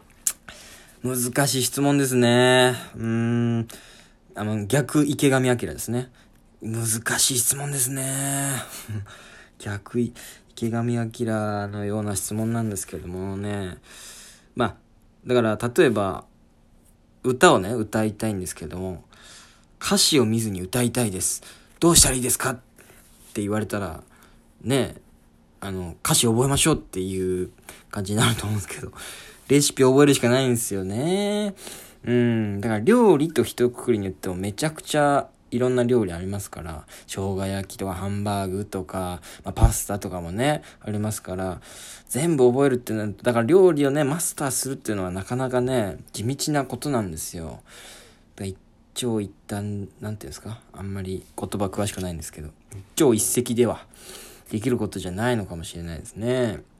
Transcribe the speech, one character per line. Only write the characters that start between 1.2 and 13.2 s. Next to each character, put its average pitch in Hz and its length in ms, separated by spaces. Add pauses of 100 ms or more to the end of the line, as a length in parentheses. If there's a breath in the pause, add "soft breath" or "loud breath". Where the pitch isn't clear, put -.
し 131 120
い 123 40
質 139 180
問 143 160
で 139 80
す 127 100
ね。 127 600 (200 loud breath)
う - 20
ー 113 60 (560)
ん。 117 80 (680 loud breath)
あ 101 100
の、 107 220
逆 147 380
池 147 240
上 127 200
彰 120 240
で - 60
す - 100
ね。 127 200 (520 soft breath)
難 113 260 (320)
し - 120
い 127 80
質 139 180
問 143 160
で 139 60
す 131 120
ね。 139 600 (520 loud breath)
<laughs> - 560
逆 104 400
い-、 117 140 (380 loud breath)
池 117 180
上 117 280
彰 107 720
の 104 160
よ 104 160
う 107 40
な 104 120
質 - 180
問 110 200
な 117 80
ん 110 80
で 98 80
す - 100
け - 80
れ 76 60
ど 85 80
も 95 260